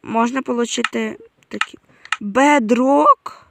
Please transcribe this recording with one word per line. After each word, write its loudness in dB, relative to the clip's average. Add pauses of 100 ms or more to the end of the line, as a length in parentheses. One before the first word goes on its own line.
Можна -2
получити -6 (300)
такі. -10 (420)
Бедрок? 2